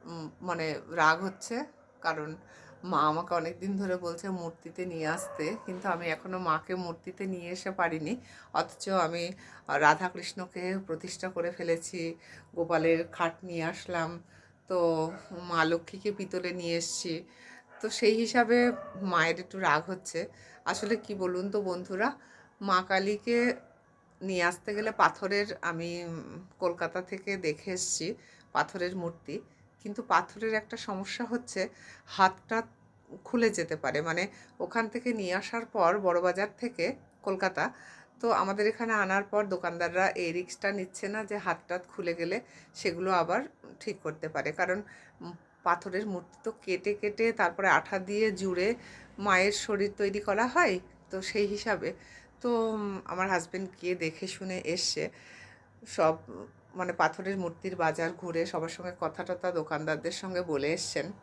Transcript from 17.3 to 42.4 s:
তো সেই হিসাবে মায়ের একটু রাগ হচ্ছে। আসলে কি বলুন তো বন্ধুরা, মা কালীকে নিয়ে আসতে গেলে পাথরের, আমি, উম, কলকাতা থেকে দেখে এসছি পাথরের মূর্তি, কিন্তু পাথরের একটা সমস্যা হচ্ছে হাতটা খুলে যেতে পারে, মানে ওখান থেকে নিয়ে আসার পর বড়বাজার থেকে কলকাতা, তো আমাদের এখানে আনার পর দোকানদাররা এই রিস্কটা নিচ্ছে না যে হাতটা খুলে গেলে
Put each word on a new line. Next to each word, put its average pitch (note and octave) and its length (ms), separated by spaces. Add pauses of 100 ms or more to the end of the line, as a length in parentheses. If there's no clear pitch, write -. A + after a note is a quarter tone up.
তো - 120
সেই A3 280
হিসাবে A#3 400 (540)
মায়ের E3 280
একটু F#3 200
রাগ D#3 280
হচ্ছে। F#3 320 (460)
আসলে G3+ 300
কি G#3+ 200
বলুন F3+ 360
তো G#3 100
বন্ধুরা, F#3 480 (520)
মা G3 220
কালীকে G3+ 540 (840)
নিয়ে F#3 240
আসতে F3 300
গেলে A3 160 (100)
পাথরের, G3+ 460 (140)
আমি, E3+ 280 (120)
উম, E3+ 140 (440)
কলকাতা E3+ 420
থেকে F#3+ 360
দেখে E3 360
এসছি F3 340 (460)
পাথরের F3+ 420
মূর্তি, E3+ 400 (500)
কিন্তু G#3 180
পাথরের G3+ 500
একটা G#3+ 240
সমস্যা G3 480
হচ্ছে A3+ 360 (440)
হাতটা - 520 (680)
খুলে A#3 280
যেতে E3 260
পারে, C#3 240
মানে E3 220 (360)
ওখান A3+ 280
থেকে B3 260
নিয়ে F#3+ 220
আসার A3+ 380
পর F3+ 160 (100)
বড়বাজার F3+ 600
থেকে A#3+ 260 (360)
কলকাতা, F#3+ 420 (540)
তো A#3 160
আমাদের G3 340
এখানে A3+ 260
আনার G3+ 360
পর G#3 180
দোকানদাররা F3 580 (100)
এই F3 160
রিস্কটা F3+ 400
নিচ্ছে F#3+ 360
না G#3 160
যে G#3 140
হাতটা F3+ 380 (140)
খুলে E3+ 240
গেলে F3 240 (360)